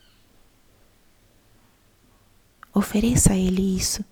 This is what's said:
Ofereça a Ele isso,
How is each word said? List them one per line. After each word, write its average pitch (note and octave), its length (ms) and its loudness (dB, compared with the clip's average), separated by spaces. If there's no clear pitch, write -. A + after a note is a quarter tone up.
Ofereça G#3 600 2
a F#3+ 40 0
Ele F#3 380 0
isso, - 360 -6